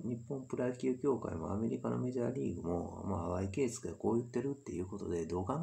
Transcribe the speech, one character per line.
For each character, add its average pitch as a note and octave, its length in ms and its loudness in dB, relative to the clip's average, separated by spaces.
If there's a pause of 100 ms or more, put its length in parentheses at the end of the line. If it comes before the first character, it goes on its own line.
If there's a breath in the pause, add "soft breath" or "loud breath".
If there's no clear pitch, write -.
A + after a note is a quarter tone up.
日 A#2+ 240 -2
本 C3+ 180 -4
プ - 80 -2
ロ B2+ 100 2
野 B2 120 2
球 B2+ 180 2
協 B2+ 220 2
会 G#2 180 -2
も E2 160 -2
ア G2 60 2
メ A2+ 100 2
リ B2+ 140 0
カ A#2 80 -2
の A#2+ 100 2
メ B2+ 140 0
ジ B2+ 80 2
ャ A#2+ 80 4
ー B2 40 0
リ C3+ 200 0
ー - 20 -2
グ E2 80 -6
も、 F2 420 0
ま F2+ 300 0
あ、 - 0 -
淡 F#2+ 120 2
井 G2 40 -2
圭 C3+ 180 2
介 - 200 -6
が E2+ 60 -6
こ G#2 160 2
う A#2 40 4
言 A#2+ 100 2
っ B2 40 -10
て A#2+ 120 0
る C#3 100 0
っ - 120 -6
て - 80 -8
い F2 80 -2
う F#2 60 0
こ G2+ 120 -8
と F2+ 120 -4
で、 E2+ 160 2
ど F2 160 0
う F#2+ 40 0
考 C3+ 180 0